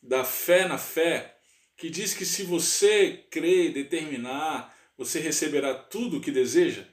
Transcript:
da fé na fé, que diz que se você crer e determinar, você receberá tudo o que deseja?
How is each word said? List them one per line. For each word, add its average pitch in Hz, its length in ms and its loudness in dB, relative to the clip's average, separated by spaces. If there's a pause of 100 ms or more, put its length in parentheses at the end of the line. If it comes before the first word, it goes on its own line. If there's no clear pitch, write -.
da 127 220 0
fé 180 440 4
na 147 120 -4
fé, 160 580 -2 (400)
que 165 140 -10
diz 190 240 -4
que 185 100 -8
se 175 160 -4
você 196 880 2
crer 170 380 2
e 139 60 -2
determinar, 139 1000 -6 (220)
você 131 220 -4
receberá 143 560 0
tudo 214 420 -6
o - 40 -6
que 147 100 -4
deseja? 127 600 2